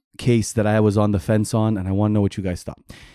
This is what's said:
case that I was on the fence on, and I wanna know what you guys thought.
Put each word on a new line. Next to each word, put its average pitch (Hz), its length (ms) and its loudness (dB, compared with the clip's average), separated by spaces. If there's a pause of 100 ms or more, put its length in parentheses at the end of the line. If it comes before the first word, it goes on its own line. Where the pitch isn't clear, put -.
(180)
case 117 340 0
that 107 160 0
I 107 100 2
was 107 180 4
on 104 140 2
the 98 80 0
fence 107 340 0
on, 110 240 0
and 92 120 -6
I - 20 -4
wanna 104 240 0
know 107 60 2
what 98 160 0
you 98 80 -8
guys 90 180 -6
thought. - 160 -14 (360)